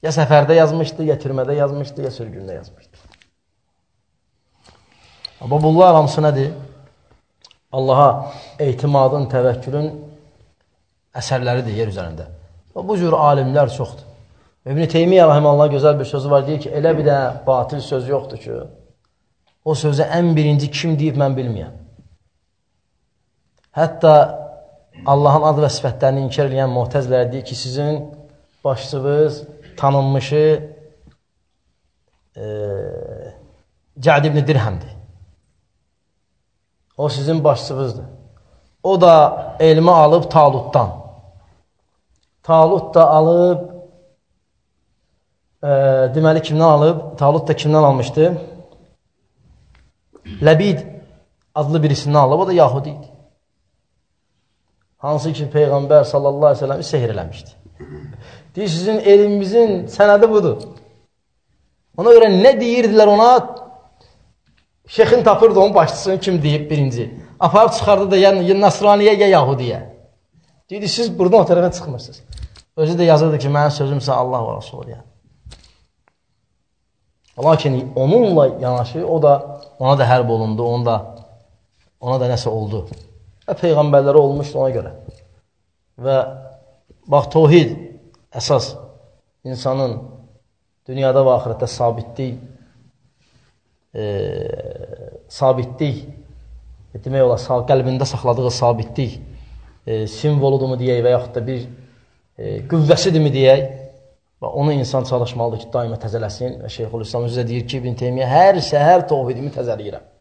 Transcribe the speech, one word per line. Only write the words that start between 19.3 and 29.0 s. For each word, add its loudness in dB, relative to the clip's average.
o -2
sözü -2
ən 0
birinci 0
kim -4
deyib, -2
mən 0
bilməyəm. -10
Hətta 2
Allahın 2
ad 0
və 2
sifətlərini -4
inkar -4
eləyən -2
Mu'təzilələr -2
deyir -10
ki, -12
sizin -6
başçınız, -2